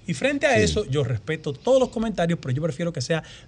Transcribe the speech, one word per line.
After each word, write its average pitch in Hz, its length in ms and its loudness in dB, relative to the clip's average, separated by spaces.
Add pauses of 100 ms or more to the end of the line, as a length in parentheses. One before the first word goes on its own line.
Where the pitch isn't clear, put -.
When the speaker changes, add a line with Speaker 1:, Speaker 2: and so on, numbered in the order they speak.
Speaker 1:
Y 175 80 -4
frente 285 320 0
a 269 120 4
Speaker 2:
Sí. 214 60 6
Speaker 1:
eso, 160 220 0
yo 135 200 0
respeto 143 480 -4
todos 262 260 4
los 247 100 2
comentarios, 180 520 0
pero 127 120 -4
yo 131 80 -2
prefiero 170 320 -2
que 135 80 -4
sea 156 220 -2 (240)